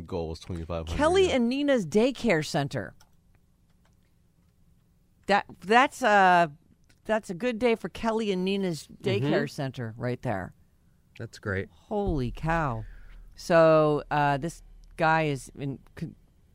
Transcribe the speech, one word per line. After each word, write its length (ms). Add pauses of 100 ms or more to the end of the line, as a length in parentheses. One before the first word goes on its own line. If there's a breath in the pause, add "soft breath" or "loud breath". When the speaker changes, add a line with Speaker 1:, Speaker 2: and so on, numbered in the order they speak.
Speaker 1:
Goal 240
was 100
twenty-five 480
hundred, 80
Speaker 2:
Kelly 320
Speaker 1:
yeah. 80
Speaker 2:
and 120
Nina's 380
Daycare 580
Center. 500 (2250)
That, 180 (160)
that's 420
a, 480 (540)
that's 260
a 40
good 240
day 160
for 140
Kelly 440
and 120
Nina's 440 (140)
Daycare 200
Speaker 3:
Mm-hmm. 240
Speaker 2:
Center 500
right 260
there. 320 (640)
Speaker 3:
That's 200
great. 340
Speaker 2:
Holy 580
cow. 540 (500 soft breath)
So, 760
uh, 280
this 240 (340)
guy 280
is 340
in, 200 (200)
c-, 100 (460)